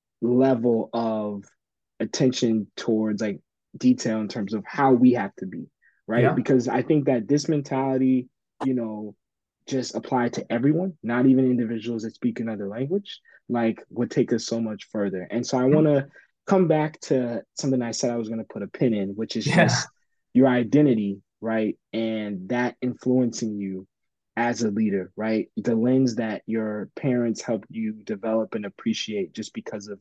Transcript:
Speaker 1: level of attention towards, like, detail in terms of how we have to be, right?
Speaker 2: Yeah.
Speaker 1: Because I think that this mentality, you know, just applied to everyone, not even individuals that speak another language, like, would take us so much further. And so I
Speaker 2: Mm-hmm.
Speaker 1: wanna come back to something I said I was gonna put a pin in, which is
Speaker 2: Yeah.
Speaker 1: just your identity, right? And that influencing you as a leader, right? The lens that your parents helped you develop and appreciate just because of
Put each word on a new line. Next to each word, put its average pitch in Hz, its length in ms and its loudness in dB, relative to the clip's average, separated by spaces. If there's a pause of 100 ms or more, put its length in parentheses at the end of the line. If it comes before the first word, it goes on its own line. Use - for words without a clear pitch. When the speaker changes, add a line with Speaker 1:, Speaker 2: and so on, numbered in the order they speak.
(220)
Speaker 1:
level 120 720 2
of 107 520 -4 (540)
attention 117 800 0
towards, 107 440 0
like, 104 200 -4 (360)
detail 123 440 2
in 104 80 -4
terms 107 260 -6
of 101 120 -4
how 135 260 4
we 123 200 8
have 104 240 -2
to 95 100 -10
be, 87 200 -10 (400)
right? 117 160 2
Speaker 2:
Yeah. - 100 4
Speaker 1:
Because 123 360 2
I 123 140 0
think 147 240 2
that 120 220 0
this 143 200 2
mentality, 131 800 0 (360)
you 131 100 0
know, 107 420 -6 (500)
just 131 300 -4
applied 120 380 -2
to - 180 -6
everyone, 156 500 2
not 120 240 0
even 131 240 6
individuals 117 520 -2
that 110 120 -8
speak 117 240 -4
another 107 300 -6
language, 143 520 -6 (280)
like, 117 420 0
would 117 220 -2
take 123 200 0
us 113 140 -2
so 117 140 -4
much 107 320 -6
further. 95 360 -2
And 120 180 -2
so 131 120 -2
I 127 40 2
Speaker 2:
Mm-hmm. 135 120 6
Speaker 1:
wanna 147 340 4 (380)
come 185 220 4
back 156 320 0
to 123 420 -2 (140)
something 131 260 0
I 117 80 -4
said - 220 -2
I 120 40 -2
was 110 120 -4
gonna 113 160 -6
put 101 180 -10
a 98 60 -8
pin 120 260 0
in, 98 220 -2
which 110 200 -6
is 110 100 -4
Speaker 2:
Yeah. 135 200 4
Speaker 1:
just - 220 -2 (460)
your 131 120 8
identity, 120 760 2 (180)
right? 110 380 -2 (160)
And 107 560 -6
that 123 320 -2
influencing 120 720 0
you 95 300 -6 (500)
as 117 260 -2
a 110 80 0
leader, 101 460 0
right? 110 400 -2
The 113 180 -2
lens 123 420 2
that 110 300 -6
your 107 500 -4
parents 123 440 0
helped 107 300 -4
you 110 220 -4 (120)
develop 110 500 -2
and 104 120 -6
appreciate 104 680 -4
just - 220 -10
because 107 340 -10
of 101 120 -10